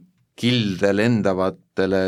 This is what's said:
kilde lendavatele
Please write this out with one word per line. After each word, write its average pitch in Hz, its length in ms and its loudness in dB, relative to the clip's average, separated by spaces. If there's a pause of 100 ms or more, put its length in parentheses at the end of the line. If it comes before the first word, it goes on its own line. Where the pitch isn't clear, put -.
(400)
kilde 101 560 0
lendavatele 95 1120 0